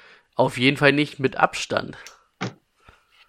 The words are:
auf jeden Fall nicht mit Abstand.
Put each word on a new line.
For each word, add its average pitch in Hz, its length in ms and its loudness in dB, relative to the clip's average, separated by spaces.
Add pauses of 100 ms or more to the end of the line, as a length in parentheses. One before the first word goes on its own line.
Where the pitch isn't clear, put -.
(340)
auf 127 220 0
jeden 131 200 2
Fall 143 160 4
nicht 147 260 -2
mit - 180 -2
Abstand. - 600 -2 (1300)